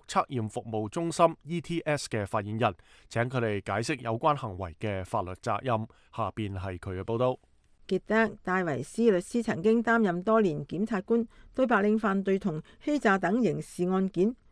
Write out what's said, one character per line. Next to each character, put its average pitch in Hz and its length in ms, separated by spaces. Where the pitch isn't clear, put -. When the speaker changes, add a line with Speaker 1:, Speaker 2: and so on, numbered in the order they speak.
Speaker 1:
測 - 200
驗 117 200
服 113 140
務 110 280
中 170 220
心 165 300
E 165 180
T 170 200
S 147 280
嘅 107 160
發 104 200
言 107 120
人， 110 160
請 113 140
佢 127 160
哋 107 260
解 117 300
釋 120 60
有 117 180
關 151 160
行 113 240
為 87 200
嘅 98 240
法 101 200
律 90 80
責 104 220
任。 113 240
下 104 200
邊 101 200
係 92 220
佢 92 240
嘅 - 20
報 113 140
道。 127 180
Speaker 2:
傑 185 180
德 220 380
戴 185 200
維 139 200
斯 233 260
律 185 80
師 233 240
曾 165 220
經 220 200
擔 233 200
任 175 180
多 220 180
年 151 280
檢 175 180
察 196 160
官， 233 260
對 262 100
白 220 160
領 214 160
犯 196 260
罪 196 140
同 165 240
欺 294 140
詐 196 180
等 190 240
刑 156 180
事 175 300
案 190 220
件 180 160